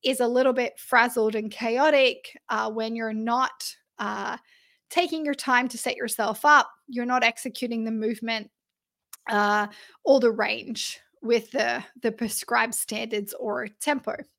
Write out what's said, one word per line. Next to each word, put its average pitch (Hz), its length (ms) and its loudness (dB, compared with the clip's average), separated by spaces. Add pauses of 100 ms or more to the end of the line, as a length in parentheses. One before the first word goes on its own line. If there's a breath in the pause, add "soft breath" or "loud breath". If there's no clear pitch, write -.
is 254 180 0
a 240 80 2
little 254 240 2
bit 247 260 -2
frazzled 233 560 2
and 214 160 -4
chaotic, 262 880 2 (100)
uh, 220 220 -2
when 226 260 -4
you're 226 160 -4
not, 233 640 -2 (240)
uh, 208 380 -6 (520 soft breath)
taking 330 360 -2
your 285 100 -2
time 254 340 2
to 240 100 -8
set - 180 -4
yourself 220 480 -4
up, 294 260 8 (180)
you're 240 180 -4
not 254 160 2
executing 233 640 -2
the 226 60 -4
movement, 220 600 -4 (800)
uh, 208 360 4 (380 loud breath)
or 269 160 8
the 226 120 4
range 226 680 -4 (240)
with 226 300 0
the, 240 320 -2 (180)
the 226 80 0
prescribed 226 640 -2
standards 214 600 -6
or 208 340 -6 (120)
tempo. - 360 -2 (220)